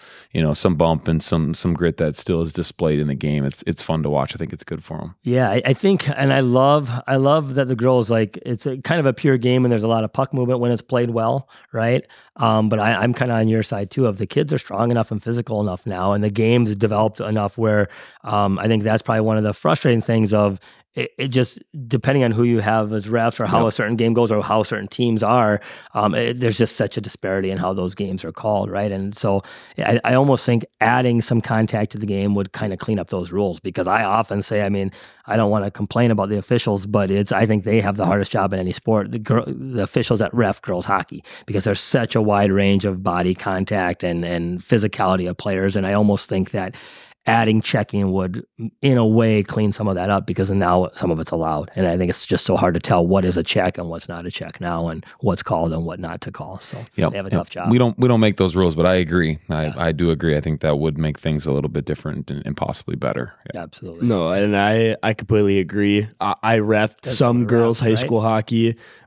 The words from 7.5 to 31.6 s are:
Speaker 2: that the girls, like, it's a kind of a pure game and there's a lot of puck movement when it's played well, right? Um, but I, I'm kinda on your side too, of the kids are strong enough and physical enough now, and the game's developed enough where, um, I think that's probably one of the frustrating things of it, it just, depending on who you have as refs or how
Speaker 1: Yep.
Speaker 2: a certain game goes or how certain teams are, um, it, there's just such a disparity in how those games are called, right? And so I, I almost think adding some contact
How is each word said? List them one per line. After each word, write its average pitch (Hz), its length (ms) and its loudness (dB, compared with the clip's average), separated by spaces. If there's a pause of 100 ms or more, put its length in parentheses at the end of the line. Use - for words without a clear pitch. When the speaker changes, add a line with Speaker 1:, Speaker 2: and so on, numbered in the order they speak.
Speaker 2:
that 135 120 0
the 127 80 0
girls, 120 340 2
like, 113 360 0
it's 120 180 -6
a 135 140 -6
kind 165 200 -2
of 147 60 0
a 135 80 4
pure 135 240 2
game 127 300 2
and 120 60 4
there's 107 100 0
a 113 60 0
lot 113 160 2
of 107 80 -6
puck 135 200 -2
movement 127 280 0
when 120 120 0
it's 113 80 -2
played 120 300 0
well, 117 400 -2 (220)
right? 117 300 0 (340)
Um, 110 340 2
but 107 100 2
I, 110 140 2
I'm 117 180 2
kinda 123 220 0
on 110 140 2
your 110 140 2
side 101 280 -6
too, 131 160 0
of 101 100 0
the 98 100 -6
kids 147 280 -2
are 131 40 0
strong 113 320 -2
enough 120 200 0
and 104 120 -6
physical 113 380 -4
enough 92 240 -4
now, 95 280 -2
and 104 120 0
the 107 60 2
game's 113 440 2
developed 104 460 0
enough 104 380 -4
where, 104 300 2 (360)
um, 101 340 0
I 110 100 -2
think 110 160 2
that's 110 180 0
probably 110 180 0
one 110 160 2
of 107 80 0
the 104 80 0
frustrating 139 480 2
things 110 320 2
of 104 260 2 (360)
it, - 240 -6
it 131 100 -4
just, 127 340 0 (260)
depending 135 360 2
on 117 80 2
who 113 120 2
you 120 160 4
have 107 340 0
as 101 120 -4
refs 113 320 0
or 117 60 -2
how 104 200 2
Speaker 1:
Yep. 113 40 2
Speaker 2:
a 104 40 -2
certain 113 240 -2
game 113 180 2
goes 117 180 2
or 107 100 2
how 107 200 2
certain 104 260 -6
teams 117 340 0
are, 107 380 2 (320)
um, 104 220 0
it, 120 260 -2
there's 113 160 0
just 113 200 0
such - 200 -2
a 107 60 -6
disparity 95 480 -4
in 95 80 -4
how 90 160 -2
those 92 200 -4
games 95 300 -6
are - 80 -10
called, 104 380 -2
right? 101 200 -2
And 98 240 -6
so 98 280 0 (340)
I, 117 280 2
I 123 100 2
almost 135 320 4
think 117 180 2 (160)
adding 120 400 2
some 117 220 0
contact 110 500 0